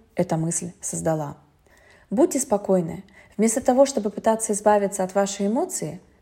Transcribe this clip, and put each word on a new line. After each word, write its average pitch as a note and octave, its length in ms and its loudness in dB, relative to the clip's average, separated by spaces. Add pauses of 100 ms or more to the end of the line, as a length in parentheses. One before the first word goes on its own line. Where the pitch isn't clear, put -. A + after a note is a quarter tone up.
(160)
эта F3 220 -2
мысль E3+ 420 -4
создала. D#3+ 580 -4 (720)
Будьте C#4 300 2
спокойны. F#3 640 0 (320)
Вместо A3+ 240 2
того, B3+ 260 6
чтобы A#3 240 -2
пытаться A3 440 0
избавиться G3+ 500 2
от F#3 100 -6
вашей G3 340 0
эмоции, G3+ 520 -4 (220)